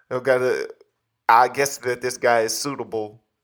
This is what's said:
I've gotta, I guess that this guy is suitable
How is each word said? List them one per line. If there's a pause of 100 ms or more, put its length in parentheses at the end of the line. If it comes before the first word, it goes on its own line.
(120)
I've
gotta, (580)
I
guess
that
this
guy
is
suitable (200)